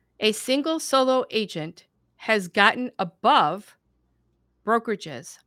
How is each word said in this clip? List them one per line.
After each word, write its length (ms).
A 120
single 480
solo 500
agent 560
has 320
gotten 500
above 760
brokerages 800